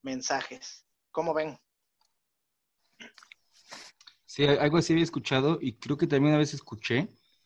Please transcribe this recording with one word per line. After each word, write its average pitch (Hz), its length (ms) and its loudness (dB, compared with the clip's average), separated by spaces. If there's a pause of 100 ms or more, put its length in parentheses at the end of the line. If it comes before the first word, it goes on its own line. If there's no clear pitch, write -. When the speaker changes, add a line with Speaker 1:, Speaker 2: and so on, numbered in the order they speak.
Speaker 1:
mensajes. 131 840 -8 (260)
¿Cómo 160 220 -4
ven? 156 260 -4 (2750)
Speaker 2:
Sí, - 220 -2
a-, 143 140 6
algo 151 160 4
así 160 160 2
había 165 100 4
escuchado 139 580 0
y 127 160 -6
creo 147 200 -6
que 165 100 0
también 139 220 4
una 151 100 4
vez 147 140 0
escuché 127 560 -4 (360)